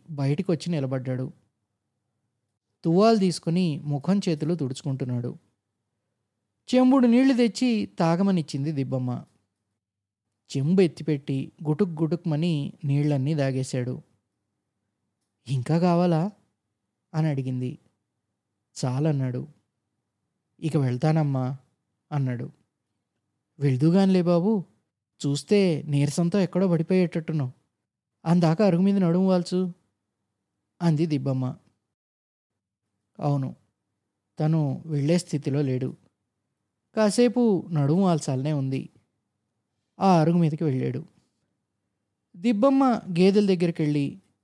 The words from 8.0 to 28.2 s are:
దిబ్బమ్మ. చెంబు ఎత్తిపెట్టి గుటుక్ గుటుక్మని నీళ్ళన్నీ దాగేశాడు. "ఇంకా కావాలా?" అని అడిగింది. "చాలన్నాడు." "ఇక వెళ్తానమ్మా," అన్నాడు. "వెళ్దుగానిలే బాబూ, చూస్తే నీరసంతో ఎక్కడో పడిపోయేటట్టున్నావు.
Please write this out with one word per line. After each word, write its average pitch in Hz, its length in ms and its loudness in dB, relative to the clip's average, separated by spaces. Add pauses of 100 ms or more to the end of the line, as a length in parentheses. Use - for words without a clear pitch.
దిబ్బమ్మ. 131 520 -4 (1300)
చెంబు 160 240 2
ఎత్తిపెట్టి 143 680 -2 (160)
గుటుక్ 151 220 0
గుటుక్మని 160 840 -4 (100)
నీళ్ళన్నీ 143 520 0
దాగేశాడు. 131 640 -4 (1500)
"ఇంకా 139 320 -2
కావాలా?" 175 520 2 (800)
అని 160 140 -2
అడిగింది. 127 520 -6 (1080)
"చాలన్నాడు." 131 640 -2 (1120)
"ఇక 160 180 -2
వెళ్తానమ్మా," 135 800 -2 (540)
అన్నాడు. 131 400 -4 (1080)
"వెళ్దుగానిలే 165 640 2
బాబూ, 175 420 2 (640)
చూస్తే 156 600 0
నీరసంతో 147 540 0
ఎక్కడో 185 280 0
పడిపోయేటట్టున్నావు. 165 840 -2 (760)